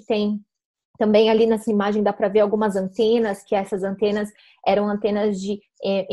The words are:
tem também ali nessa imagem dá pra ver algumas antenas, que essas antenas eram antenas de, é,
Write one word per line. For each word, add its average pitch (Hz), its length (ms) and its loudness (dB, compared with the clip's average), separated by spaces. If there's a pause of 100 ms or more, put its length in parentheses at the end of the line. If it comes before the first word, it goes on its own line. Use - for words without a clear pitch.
tem 208 340 -2 (580)
também 214 320 4
ali 226 160 4
nessa 226 240 0
imagem 208 320 0
dá 202 120 0
pra 202 160 -2
ver 208 100 2
algumas 208 380 0
antenas, 214 640 0
que - 100 -6
essas 196 300 -2
antenas 208 460 -2 (360)
eram 202 220 2
antenas 208 540 -2
de, 202 180 -6 (240)
é, 196 300 -2